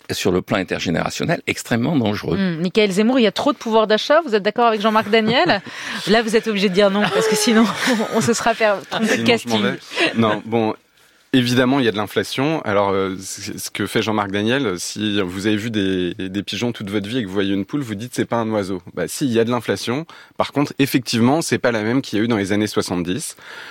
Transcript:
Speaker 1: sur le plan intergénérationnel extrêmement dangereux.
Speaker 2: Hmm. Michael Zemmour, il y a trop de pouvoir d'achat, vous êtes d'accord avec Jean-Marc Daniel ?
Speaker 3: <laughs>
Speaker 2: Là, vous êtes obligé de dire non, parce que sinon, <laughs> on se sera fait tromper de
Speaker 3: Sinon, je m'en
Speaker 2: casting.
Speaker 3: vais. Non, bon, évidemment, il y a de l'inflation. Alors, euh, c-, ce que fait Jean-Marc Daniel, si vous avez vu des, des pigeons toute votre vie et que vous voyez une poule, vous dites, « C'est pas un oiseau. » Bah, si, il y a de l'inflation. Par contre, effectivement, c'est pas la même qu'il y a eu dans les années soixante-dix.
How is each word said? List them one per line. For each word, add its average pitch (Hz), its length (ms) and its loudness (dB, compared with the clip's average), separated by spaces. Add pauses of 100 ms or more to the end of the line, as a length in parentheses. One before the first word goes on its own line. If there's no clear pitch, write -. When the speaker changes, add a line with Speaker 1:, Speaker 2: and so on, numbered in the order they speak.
(120)
Speaker 1:
sur - 200 0
le 90 100 2
plan 107 160 -2
intergénérationnel 85 920 -2
extrêmement 123 480 -2
dangereux. 113 420 0
Speaker 2:
Hmm. 175 240 -2
Michael 196 300 2
Zemmour, 220 280 2
il 233 40 4
y 208 40 6
a 190 40 0
trop - 200 0
de - 60 -2
pouvoir 220 300 2
d'achat, 214 340 4
vous 269 140 0
êtes 202 80 0
d'accord 226 240 2
avec 220 140 2
Jean-Marc 214 280 2
Daniel ? 226 520 2 (220)
Speaker 3:
<laughs> - 240 -8
Speaker 2:
Là, 214 140 4
vous 220 140 0
êtes 220 120 0
obligé 208 220 2
de 180 40 -2
dire 202 160 6
non, 196 120 2
parce 220 260 2
que 440 80 2
sinon, 233 300 4 (240)
<laughs> 220 260 0
on 226 60 2
se 233 120 2
sera 226 200 0
fait 214 160 2 (200)
tromper 208 160 -2
de 214 80 2
Speaker 3:
Sinon, 117 120 0
je 226 220 2
m'en 110 140 0
Speaker 2:
casting. - 0 -
Speaker 3:
vais. 127 160 -2 (380)
Non, 107 300 2
bon, 110 300 0 (560)
évidemment, 127 480 4
il 131 60 2
y - 20 2
a 107 40 4
de 98 60 -2
l'inflation. 127 640 -2
Alors, 101 260 2
euh, 95 280 0
c-, 101 400 -12
ce - 120 -10
que - 160 -6
fait 113 160 0
Jean-Marc 104 300 -2
Daniel, 107 460 0
si 104 440 -4
vous 92 260 -4
avez 107 80 2
vu 110 160 -4
des, 95 440 0
des 95 280 -6
pigeons 117 300 -4
toute 101 160 -10
votre 98 180 -4
vie 120 120 -4
et - 40 -2
que 98 40 -6
vous 92 60 -10
voyez 98 200 0
une 98 120 -2
poule, 147 160 -4
vous 110 140 -6
dites, « 117 200 -10
C'est 117 100 0
pas 120 120 -2
un 113 120 -2
oiseau. » 98 320 -4 (120)
Bah, 82 140 -4
si, - 180 -4
il 123 60 0
y 131 80 2
a 117 60 4
de 120 60 -2
l'inflation. 120 540 -4 (320)
Par - 140 -2
contre, 143 280 0
effectivement, 135 600 2
c'est 120 180 -2
pas 123 120 2
la 110 120 0
même 120 180 0
qu'il - 180 -2
y - 20 2
a 117 40 2
eu - 20 0
dans 117 100 2
les 98 140 0
années 107 160 2
soixante-dix. 90 680 -4 (340)